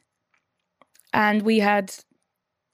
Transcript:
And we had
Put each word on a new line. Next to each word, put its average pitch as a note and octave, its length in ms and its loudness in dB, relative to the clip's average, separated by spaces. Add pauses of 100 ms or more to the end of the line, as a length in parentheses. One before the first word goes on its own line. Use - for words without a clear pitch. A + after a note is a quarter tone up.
(1120)
And G#3 300 0
we A3 160 0
had G3+ 340 0 (800)